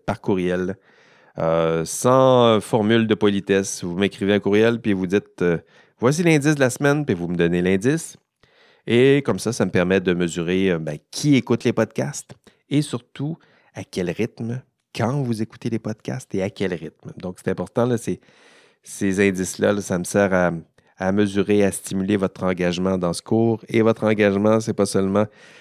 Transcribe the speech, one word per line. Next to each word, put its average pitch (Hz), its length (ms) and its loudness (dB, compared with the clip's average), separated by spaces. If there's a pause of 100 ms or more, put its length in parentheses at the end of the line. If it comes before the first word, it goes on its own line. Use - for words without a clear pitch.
par - 160 -6
courriel, 90 560 -2 (640)
euh, 82 460 0
sans 123 760 4
formule 113 460 2
de 107 80 2
politesse. 98 680 0
Vous 87 140 -6
m'écrivez 101 380 0
un 104 40 2
courriel, 107 400 2
puis 110 140 -2
vous 92 140 -2
dites, 101 340 -2
euh, « 87 160 2 (420)
Voici 147 220 0
l'indice 156 320 4
de 143 60 -2
la 131 100 4
semaine », 143 380 0
puis 110 80 0
vous 85 120 -4
me 87 80 -4
donnez 87 280 0
l'indice. 98 520 -2 (720)
Et 135 400 4
comme 98 140 -2
ça, 113 140 -4
ça 110 120 -2
me 92 60 -2
permet 95 300 2
de 92 120 0
mesurer, 90 560 0
euh, 87 80 0
ben, 76 220 -8 (100)
qui 147 260 0
écoute 117 280 0
les 117 100 0
podcasts - 640 -4 (340)
et 147 140 0
surtout 147 560 -10 (340)
à 101 100 -14
quel 90 280 -6
rythme, 117 500 -6 (340)
quand 123 280 -2
vous 117 180 -4
écoutez - 300 -8
les 113 80 -4
podcasts - 560 -10
et 95 80 -2
à 101 80 -4
quel 92 240 -4
rythme. 78 420 -14
Donc, 90 260 -12
c'est - 60 -4
important, 92 380 -2
là, 123 100 -2
ces, - 240 -8 (640)
ces 98 400 0
indices-là, 98 460 0
là, 101 100 -2
ça 95 160 -4
me 87 60 -4
sert 101 300 2
à, 90 180 2 (460)
à 95 160 -2
mesurer, 101 500 2
à 98 80 2
stimuler 95 460 -2
votre 95 260 -4
engagement 92 540 -2
dans 87 160 -2
ce - 80 -8
cours. 113 480 0
Et 113 120 2
votre 110 220 2
engagement, 107 560 2
c'est 110 140 -4
pas 101 120 0
seulement, 98 400 0 (360)